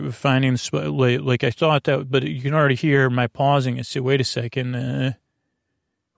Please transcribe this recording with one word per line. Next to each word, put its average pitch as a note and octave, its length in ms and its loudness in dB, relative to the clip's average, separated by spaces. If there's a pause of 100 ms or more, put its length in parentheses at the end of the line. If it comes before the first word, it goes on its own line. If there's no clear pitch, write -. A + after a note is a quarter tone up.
(140)
finding C3 400 2
the A#2+ 100 -2
sp-, D3+ 320 -4
like, B2+ 240 2
like, C3 240 -2
I C3 80 0
thought D#3 320 2
that, C#3 260 -2
but C3 140 0
you D3+ 180 -6
can C#3 120 -4
already D3 220 4
hear C#3 340 2
my B2 180 0
pausing C3+ 480 0
and B2 100 -8
say, - 140 -6
"Wait C3+ 220 2
a - 20 2
second, B2 520 -6
uh, C3 360 -4 (1080)